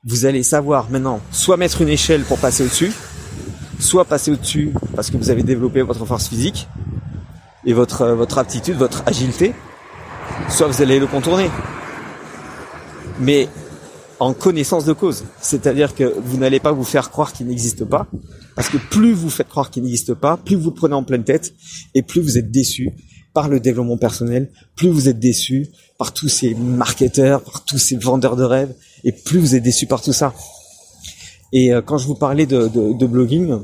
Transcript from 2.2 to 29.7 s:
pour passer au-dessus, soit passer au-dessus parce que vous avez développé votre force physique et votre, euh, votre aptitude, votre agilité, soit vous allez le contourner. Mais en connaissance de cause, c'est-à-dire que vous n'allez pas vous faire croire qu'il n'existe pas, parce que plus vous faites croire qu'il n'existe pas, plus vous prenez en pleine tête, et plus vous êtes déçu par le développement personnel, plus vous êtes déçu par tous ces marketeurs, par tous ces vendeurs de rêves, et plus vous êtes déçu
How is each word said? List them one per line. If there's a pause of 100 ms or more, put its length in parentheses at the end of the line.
pour
passer
au-dessus, (880)
soit
passer
au-dessus (220)
parce
que
vous
avez
développé
votre
force
physique (960)
et
votre,
euh,
votre
aptitude,
votre
agilité, (960)
soit
vous
allez
le
contourner. (1700)
Mais (720)
en
connaissance
de
cause, (160)
c'est-à-dire
que
vous
n'allez
pas
vous
faire
croire
qu'il
n'existe
pas, (480)
parce
que
plus
vous
faites
croire
qu'il
n'existe
pas,
plus
vous
prenez
en
pleine
tête, (400)
et
plus
vous
êtes
déçu (420)
par
le
développement
personnel, (260)
plus
vous
êtes
déçu (300)
par
tous
ces
marketeurs,
par
tous
ces
vendeurs
de
rêves, (300)
et
plus
vous
êtes
déçu